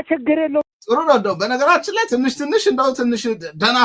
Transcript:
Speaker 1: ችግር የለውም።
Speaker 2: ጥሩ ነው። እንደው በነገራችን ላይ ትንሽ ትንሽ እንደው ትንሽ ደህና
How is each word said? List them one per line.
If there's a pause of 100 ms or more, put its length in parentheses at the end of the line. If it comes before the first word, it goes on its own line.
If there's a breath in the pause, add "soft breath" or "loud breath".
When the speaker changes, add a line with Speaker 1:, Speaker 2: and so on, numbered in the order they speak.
Speaker 1:
ችግር
የለውም። (160)
Speaker 2:
ጥሩ
ነው።
እንደው
በነገራችን
ላይ
ትንሽ
ትንሽ
እንደው
ትንሽ (300)
ደህና